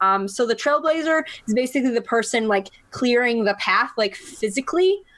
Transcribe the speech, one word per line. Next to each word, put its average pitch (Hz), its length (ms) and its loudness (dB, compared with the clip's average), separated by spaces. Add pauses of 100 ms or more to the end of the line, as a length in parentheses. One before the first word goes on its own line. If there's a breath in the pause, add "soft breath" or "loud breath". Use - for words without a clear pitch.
Um, 196 280 2
so 240 180 -2
the 233 100 0
trailblazer 311 680 0 (220 loud breath)
is 220 60 -2
basically 254 380 0
the 233 100 0
person, 226 480 0
like, 196 200 0 (240 soft breath)
clearing 240 520 2
the 202 100 2
path, 202 440 0
like, 202 160 0
physically, 339 880 -2 (160 loud breath)